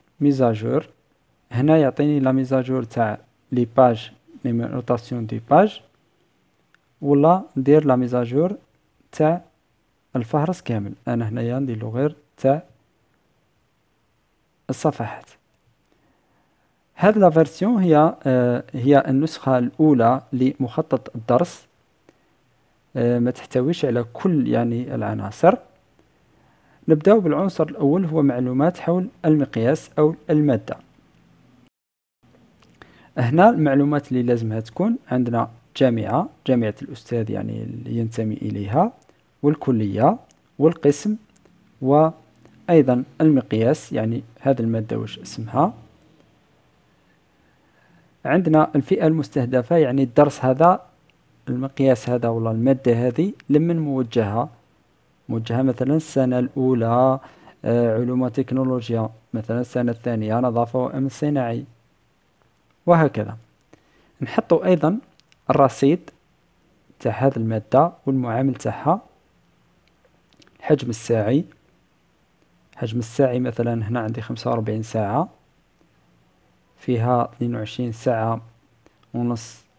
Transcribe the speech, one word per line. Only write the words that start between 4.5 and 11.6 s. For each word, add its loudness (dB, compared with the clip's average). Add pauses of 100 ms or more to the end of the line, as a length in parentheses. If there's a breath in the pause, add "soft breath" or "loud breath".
دي -8 (100)
باج، 4 (1200)
ولا 4 (140)
ندير 4
لا 4
ميزاجور -2 (560)
تاع 0 (720)
الفهرس -2
كامل. -6 (160)
أنا -2
هنايا -6
ندير -6